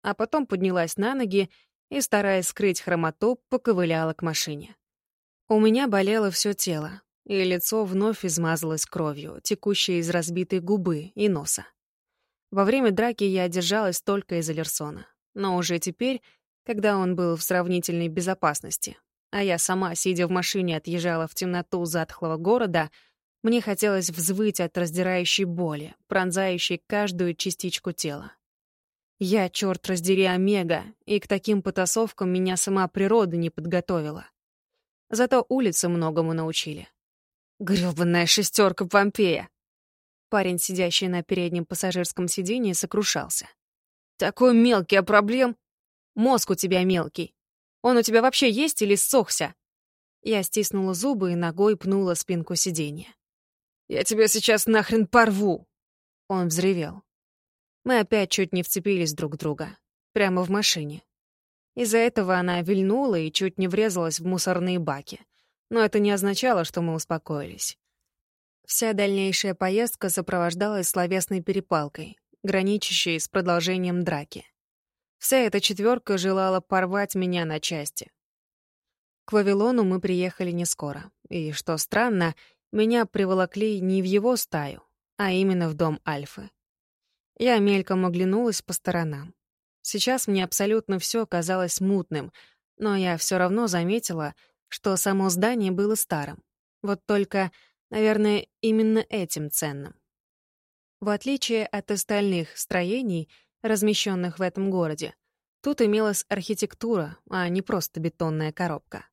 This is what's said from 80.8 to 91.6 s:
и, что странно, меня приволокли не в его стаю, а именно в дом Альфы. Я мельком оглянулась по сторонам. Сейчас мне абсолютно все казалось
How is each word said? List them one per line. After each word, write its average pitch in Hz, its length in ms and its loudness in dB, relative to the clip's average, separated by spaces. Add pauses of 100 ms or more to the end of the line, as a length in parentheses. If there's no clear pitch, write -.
и, 156 240 -6
что 160 260 -4
странно, 202 560 0 (380)
меня 220 340 2
приволокли 196 760 0
не 185 220 0
в - 20 0
его 208 320 2
стаю, 147 460 -6 (340)
а 196 140 0
именно 185 380 2
в 156 60 -4
дом 156 320 -2
Альфы. 143 440 -8 (920)
Я 240 160 4
мельком 190 460 2
оглянулась 185 560 0
по - 140 -10
сторонам. 165 600 -4 (460)
Сейчас 247 480 -2
мне 190 160 2
абсолютно 202 540 0
все 226 280 -2
казалось 180 540 -2